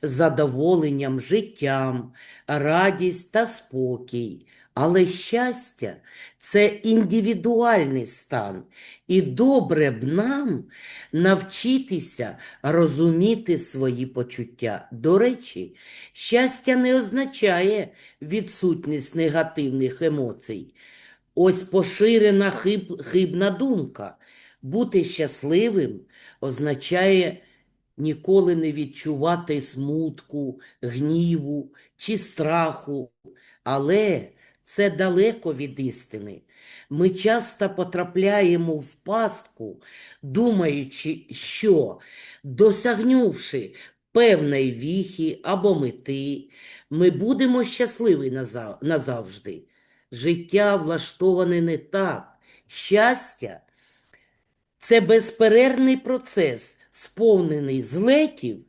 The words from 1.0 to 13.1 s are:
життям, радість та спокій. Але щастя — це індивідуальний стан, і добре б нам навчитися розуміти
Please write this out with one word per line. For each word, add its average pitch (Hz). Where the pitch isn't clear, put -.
життям, 135
радість 175
та 226
спокій. 127
Але 175
щастя — 226
це 208
індивідуальний 208
стан, 101
і 185
добре 156
б 113
нам 208
навчитися 190
розуміти 165